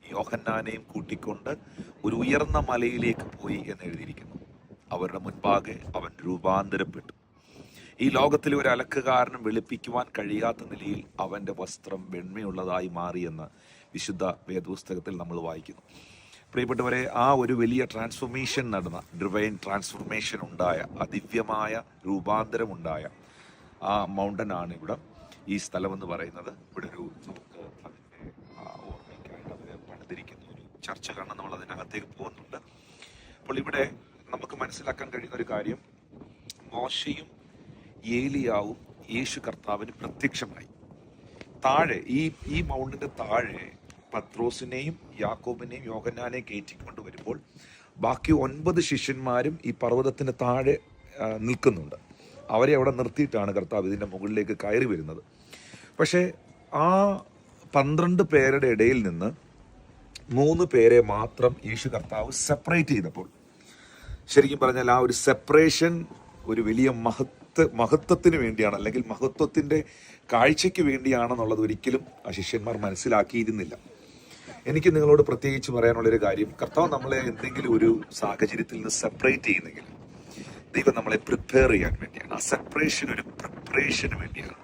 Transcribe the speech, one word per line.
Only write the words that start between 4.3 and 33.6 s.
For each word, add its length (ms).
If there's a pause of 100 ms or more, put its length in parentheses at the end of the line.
അവരുടെ 260
മുൻപാകെ 640 (160)
അവൻ 140 (160)
രൂപാന്തരപ്പെട്ടു. 880 (880)
ഈ 80
ലോകത്തിലെ 480
ഒരു 120
അലക്കുകാരനും 760
വെളുപ്പിക്കുവാൻ 640 (120)
കഴിയാത്ത 520
നിലയിൽ 340 (160)
അവന്റെ 380
വസ്ത്രം 520
വെണ്മയുള്ളതായി 760
മാറിയെന്ന് 540 (520)
വിശുദ്ധ 300
വേദപുസ്തകത്തിൽ 920
നമ്മൾ 240
വായിക്കുന്നു. 420 (680)
പ്രിയപ്പെട്ടവരെ, 640
ആ 180
ഒരു 200
വലിയ 400
ട്രാൻസ്ഫോർമേഷൻ 800
നടന്ന, 320 (180)
ഡിവൈൻ 440
ട്രാൻസ്ഫോർമേഷൻ 760
ഉണ്ടായ, 420 (160)
അതിവ്യമായ 840 (240)
രൂപാന്തരമുണ്ടായ 1000 (760)
ആ 220
മൗണ്ടൻ 480
ആണ് 220
ഇവിടെ, 220 (520)
ഈ 80
സ്ഥലമെന്ന് 500
പറയുന്നത്. 420
ഇവിടെ 380
ഒരു 160
നമുക്ക് 840
അതിൻ്റെ, 460 (260)
ആ, 40
ഓർമ്മയ്ക്കായിട്ട് 840
അതിനെ 280
പണിതിരിക്കുന്ന 680 (100)
ഒരു 280
ചർച്ച 280
കാണാൻ 260
നമ്മൾ 180
അതിനകത്തേക്ക് 520
പോകുന്നുണ്ട്. 500 (840)
അപ്പോൾ 180
ഇവിടെ 320 (400)